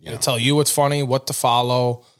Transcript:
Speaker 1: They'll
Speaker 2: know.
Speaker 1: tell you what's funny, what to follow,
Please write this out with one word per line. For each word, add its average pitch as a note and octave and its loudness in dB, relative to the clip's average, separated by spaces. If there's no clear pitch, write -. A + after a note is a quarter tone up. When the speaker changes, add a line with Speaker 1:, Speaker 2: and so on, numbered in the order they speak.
Speaker 1:
They'll A2+ -12
Speaker 2:
know. A2+ -8
Speaker 1:
tell B2+ -2
you C3 2
what's D3 2
funny, C#3+ 0
what C3 -2
to - -6
follow, B2 0